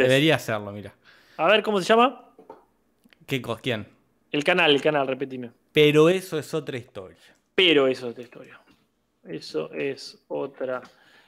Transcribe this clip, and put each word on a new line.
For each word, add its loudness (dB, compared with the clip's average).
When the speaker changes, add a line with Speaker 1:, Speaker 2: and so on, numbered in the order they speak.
Speaker 1:
debería 4
serlo, -6
mira. -14
Speaker 2:
A 0
ver, 4
¿cómo -2
se -4
llama? 2
Speaker 1:
¿Qué -4
co-, -8
quién? -6
Speaker 2:
El -2
canal, 4
el 2
canal, 0
repetime. -8
Speaker 1:
Pero 6
eso -2
es -10
otra -8
historia. -18
Speaker 2:
Pero 4
eso -2
es -10
otra -18
historia. -20
Eso -10
es -10
otra -8